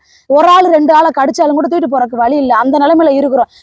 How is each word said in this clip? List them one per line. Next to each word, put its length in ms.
ஒரு 180
ஆள், 160
ரெண்டு 300
ஆளை 200
கடிச்சாலும் 380
கூட 160
தூக்கிட்டு 220
போறதுக்கு 260
வழி 200
இல்ல. 200
அந்த 220
நிலைமையில 300
இருக்கிறோம். 400